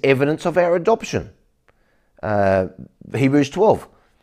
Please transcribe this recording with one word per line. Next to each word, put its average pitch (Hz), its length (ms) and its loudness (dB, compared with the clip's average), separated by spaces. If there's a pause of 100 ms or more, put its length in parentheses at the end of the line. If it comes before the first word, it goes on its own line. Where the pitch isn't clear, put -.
evidence 139 400 0
of 175 140 0
our 175 180 2
adoption. 175 540 -2 (920)
Uh, 98 440 0 (480)
Hebrews 135 340 2
twelve, 180 400 0 (340)